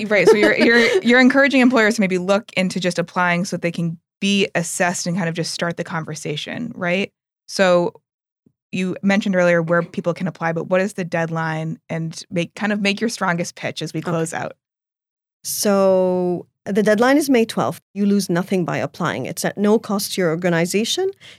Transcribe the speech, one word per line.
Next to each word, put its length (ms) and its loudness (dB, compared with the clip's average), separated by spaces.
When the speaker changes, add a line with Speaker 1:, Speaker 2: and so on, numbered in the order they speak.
Speaker 1:
right. 220 4
So 80 8
you're, 200 4
you're, 460 4
Speaker 2:
<laughs> 0 -
Speaker 1:
you're 180 6
encouraging 400 6
employers 340 4
to 60 -2
maybe 180 0
look 360 0
into 260 -2
just 180 -2
applying 460 0
so 120 -6
that 60 -8
they 100 -2
can 260 -4
be 340 2
assessed 520 -2
and 100 -4
kind 120 -2
of 60 -6
just 200 -6
start 220 -4
the 80 -8
conversation, 880 -8
right? 360 -4
So 460 2
you 320 -4
mentioned 320 0
earlier 280 4
where 200 0
people 300 -6
can 140 -6
apply, 260 -4
but 120 -4
what 160 0
is 120 -2
the 120 -8
deadline? 720 -4
And 420 -8
make, 240 -4
kind 180 -4
of 80 -2
make 200 -2
your 100 -2
strongest 440 -4
pitch 260 -8
as 140 -10
we 60 -4
Speaker 2:
Okay. 100 -6
Speaker 1:
close 240 -4
out. 220 -8
Speaker 2:
So 1040 0
the 160 0
deadline 340 4
is 140 0
May 160 4
twelfth. 340 -4
You 100 -2
lose 240 2
nothing 380 0
by 100 -4
applying. 480 -4
It's 220 -6
at 100 -4
no 220 2
cost 340 -4
to 80 -4
your 80 0
organization. 840 -2